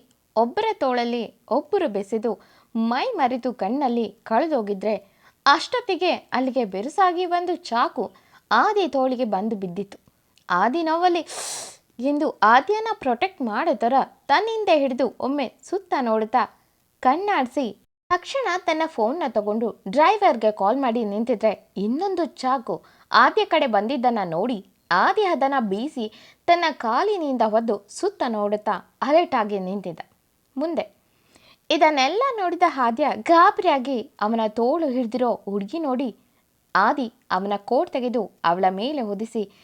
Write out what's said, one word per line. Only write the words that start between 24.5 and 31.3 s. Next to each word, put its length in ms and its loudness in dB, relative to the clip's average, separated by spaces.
ಆದಿ 340 4
ಅದನ್ನ 340 0
ಬೀಸಿ 460 -4
ತನ್ನ 180 4
ಕಾಲಿನಿಂದ 720 0
ಒದ್ದು 280 0
ಸುತ್ತ 380 -4
ನೋಡುತ್ತಾ 480 -2
ಅಲರ್ಟ್ 340 2
ಆಗಿ 240 -2
ನಿಂತಿದ್ದ. 420 -8
ಮುಂದೆ 300 -4